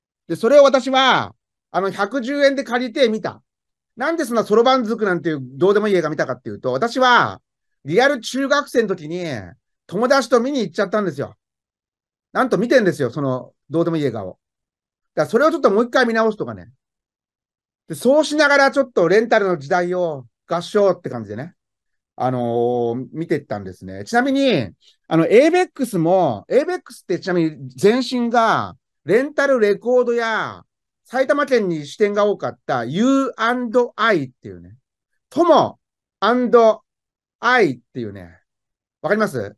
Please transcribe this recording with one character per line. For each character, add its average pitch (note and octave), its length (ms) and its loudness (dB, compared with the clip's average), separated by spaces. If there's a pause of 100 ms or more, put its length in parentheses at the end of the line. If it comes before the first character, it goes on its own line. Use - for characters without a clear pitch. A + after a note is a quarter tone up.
(260)
で、 E3+ 80 -6
そ G#3+ 140 -2
れ C#4+ 100 8
を C#4+ 60 10
私 C4 260 2
は、 B3 420 2 (380)
あ F3 100 -2
の、 F#3+ 120 -2
百 G3+ 300 -4
十 C#4+ 200 -2
円 C#4 140 4
で C4+ 80 -2
借 B3 240 -2
り G#3+ 40 -12
て C4+ 160 2
見 A3 120 -2
た。 - 200 -8 (560)
な C4+ 140 -4
ん E4+ 60 -2
で D#4+ 80 -2
そ A#3 80 -6
ん A#3 40 -2
な G#3+ 60 4
そ G#3 140 0
ろ A#3 80 6
ば C4 140 4
ん B3 40 -2
ず A3+ 140 -4
く G#3+ 80 -4
な F#3 100 0
ん E3+ 80 -4
て E3 60 -4
い D#3 60 -2
う D3 60 -6
ど C3+ 280 0
う G#3 60 4
で G#3 40 2
も G#3+ 80 0
い G#3 60 0
い - 20 4
映 E3+ 80 2
画 D3+ 80 -4
見 D#3 60 -6
た D3+ 100 -2
か C3 60 -6
っ - 100 -10
て - 60 -12
い G#2 60 -8
う G2 40 -12
と、 B2+ 140 -4
私 A#3 260 -2
は、 A3 420 2 (440)
リ E3+ 180 2
ア C#4 60 4
ル C#4 120 -2
中 C4 280 -6
学 C#4 200 0
生 A#3+ 140 0
の G3+ 60 -4
時 F3 180 -8
に、 F3 180 -8 (640)
友 A3 200 -2
達 C4+ 240 0
と A#3+ 100 4
見 C4+ 120 -4
に C4+ 80 -2
行 F3+ 100 -4
っ - 20 -14
ち - 80 -4
ゃ G3 60 0
っ F3 40 -16
た G#3+ 120 -2
ん - 20 -4
で E3+ 60 -4
す C3+ 100 -8
よ。 G#2+ 140 -10 (960)
な A3+ 120 0
ん B3 40 -2
と F#3 100 0
見 A#3+ 100 -2
て C4 120 4
ん G#3 40 2
で E3+ 80 2
す C#3 100 -8
よ、 A#2+ 80 -2
そ D3+ 100 -8
の、 B2+ 320 -6 (180)
ど D#3+ 100 -2
う E3+ 40 0
で E3+ 60 -2
も E3 60 -2
い D3+ 40 -2
い C3 40 -2
映 A2 80 -2
画 G#2+ 120 -10
を。 F#2 140 -14 (760)
だ D#3 80 0
か - 20 0
ら - 20 0
そ A3 120 -2
れ C#4+ 80 4
を D#4 40 4
ち D#4+ 60 0
ょ - 20 -12
っ - 20 -12
と B3+ 100 2
も G3+ 100 2
う B3 40 0
一 A#3+ 60 -6
回 B3+ 160 2
見 A3+ 80 -2
直 A3+ 160 0
す G#3 80 -8
と D3 80 -8
か A2+ 80 -10
ね。 F2 160 -18 (1160)
で、 D#3+ 80 -10
そ C#4 240 4
う C#4+ 40 0
し D4 120 -4
な D4 120 4
が C#4+ 80 4
ら C#4 140 4
ち C#4 80 -2
ょ C4 80 0
っ B3 60 -20
と F3 160 2
レ G3 100 4
ン A3+ 100 2
タ A3 120 2
ル G3 80 0
の F3 100 0
時 C#3 100 -14
代 F3+ 260 -2
を D#3 320 -4 (200)
合 F3 160 -4
唱 G3+ 280 2
っ E3+ 100 -4
て - 100 -12
感 A#2+ 140 -8
じ G2 60 -14
で G#2 60 -10
ね。 D#3 180 -14 (600)
あ B2+ 160 -2
の B2+ 80 -2
ー、 A#2+ 760 -2
見 E3 140 -8
て D3+ 140 -2
っ - 60 -14
た G#2 120 -8
ん G2+ 60 -12
で F#2 80 -12
す F#2 120 -20
ね。 F#2+ 200 -14
ち A3 100 -8
な A#3+ 80 4
み C#4 80 -2
に、 B3 380 0 (400)
あ D#3+ 80 0
の、 E3 100 4
エ C4 220 6
イ - 20 4
ベ F4+ 120 4
ッ - 60 -2
ク - 180 -6
ス F#3+ 120 -6
も、 D#3+ 500 0
エ A#3+ 120 2
イ D4+ 40 0
ベ F4 100 -4
ッ F4+ 60 -6
ク - 120 -20
ス - 100 -20
っ - 40 -20
て F3 120 -4
ち - 80 -16
な F3+ 80 -2
み E3+ 100 2
に D#3 120 -4 (260)
前 A#3 260 2
身 A#3+ 220 -2
が、 F#3+ 460 0 (280)
レ G#3+ 180 2
ン D4 120 -8
タ C#4 140 0
ル C4 100 2
レ G#3 160 2
コ B3 280 0
ー - 20 -2
ド A#3 80 -2
や、 G#3 500 -4 (420)
埼 C4 220 -2
玉 C#4+ 200 0
県 A3+ 200 0
に D#3 200 -4
支 - 120 -16
店 G#3 140 2
が G#3 140 2
多 G3+ 100 0
か B2+ 140 -6
っ - 140 -14
た A#2+ 200 -2
ユ B3 460 0
ー - 60 -10
ア A3+ 160 -2
ン B3 180 -6
ド A#3+ 260 0
ア A3 160 0
イ C#3+ 140 0
っ C3 40 -20 (100)
て A2+ 60 -20
い G2 60 -14
う F2 80 -18
ね、 F2+ 160 -20 (540)
友 C4+ 500 2 (400)
ア G#3 120 2
ン B3 200 0
ド A3+ 300 4 (580)
ア B3 200 2
イ D#3 120 2
っ B2 60 -12 (140)
て C3 60 -12
い A#2 60 -8
う G2+ 80 -12
ね、 F2 260 -20 (640)
わ D3+ 60 -6
か G3+ 60 0
り G#3+ 40 0
ま G#3+ 80 0
す？ A2+ 320 -8